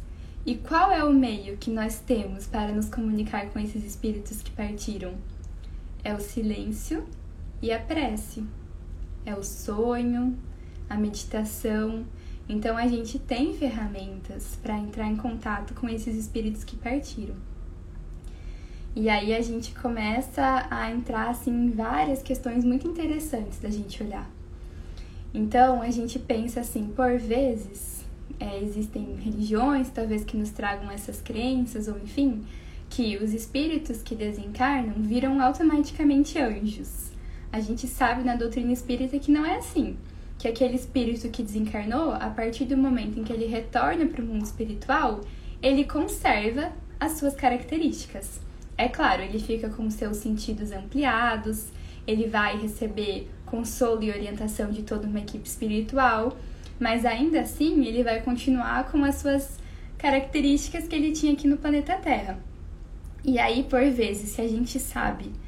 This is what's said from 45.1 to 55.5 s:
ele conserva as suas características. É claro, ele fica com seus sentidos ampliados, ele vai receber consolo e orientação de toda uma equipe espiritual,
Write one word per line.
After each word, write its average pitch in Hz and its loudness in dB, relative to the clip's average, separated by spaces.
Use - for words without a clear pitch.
ele 277 6
conserva 277 0
as 311 0
suas 277 2
características. - 0
É 240 4
claro, 226 4
ele 208 -2
fica 220 -2
com 220 -2
seus 214 -2
sentidos 214 -2
ampliados, 220 0
ele 220 2
vai 208 2
receber 208 -2
consolo 226 2
e 214 2
orientação 208 -2
de 214 -2
toda 208 -2
uma 208 0
equipe - -8
espiritual, 226 2